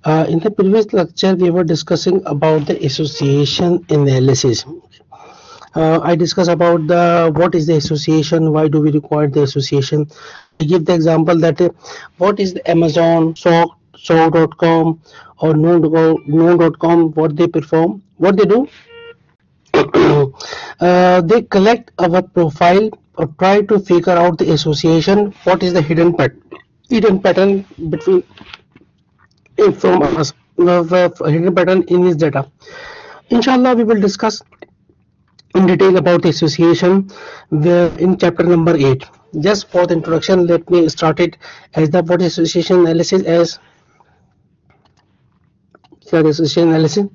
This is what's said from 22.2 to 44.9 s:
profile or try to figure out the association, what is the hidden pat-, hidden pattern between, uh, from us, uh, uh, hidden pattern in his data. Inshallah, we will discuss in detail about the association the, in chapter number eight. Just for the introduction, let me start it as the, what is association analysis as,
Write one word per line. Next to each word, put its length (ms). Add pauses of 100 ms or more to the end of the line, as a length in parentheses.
profile 680 (280)
or 100 (120)
try 220
to 180
figure 340
out 240
the 140
association, 800 (140)
what 180
is 80
the 100
hidden 320
pat-, 200 (560)
hidden 320
pattern 440 (240)
between, 340 (1400)
uh, 120
from 320
us, 300 (260)
uh, 220
uh, 280 (160)
hidden 300
pattern 280
in 200
his 140
data. 340 (760)
Inshallah, 460
we 100
will 160
discuss 400 (1120)
in 120
detail 280
about 280
the 60
association 800 (420)
the, 460
in 200
chapter 260
number 320
eight. 300 (340)
Just 300
for 180
the 60
introduction, 540
let 220
me 200
start 320
it 160 (380)
as 160
the, 120
what 180
is 160
association 420
analysis 440
as, 360 (2500)